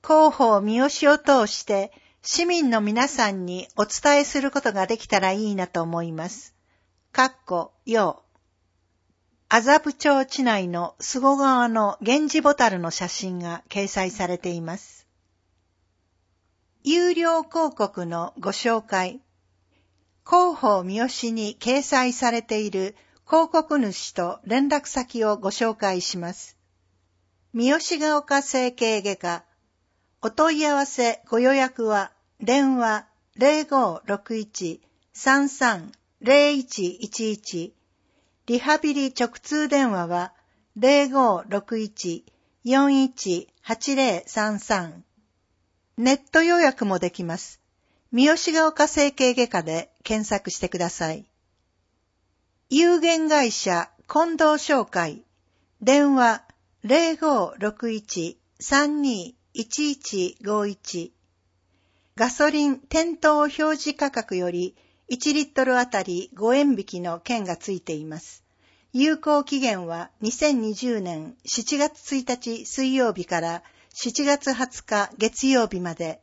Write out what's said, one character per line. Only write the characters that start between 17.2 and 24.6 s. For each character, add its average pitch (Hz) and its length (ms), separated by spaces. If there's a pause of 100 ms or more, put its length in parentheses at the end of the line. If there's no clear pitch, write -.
広 320 320
告 190 320
の 170 320
ご 202 140
紹 226 340
介。 185 340 (1040)
広 349 340
報 202 260
三 190 120
好 240 360
に 214 260
掲 262 240
載 254 300
さ 247 180
れ 233 120
て 214 180
い 208 100
る 190 240 (320)
広 330 240
告 311 280
主 208 340
と 175 320
連 269 240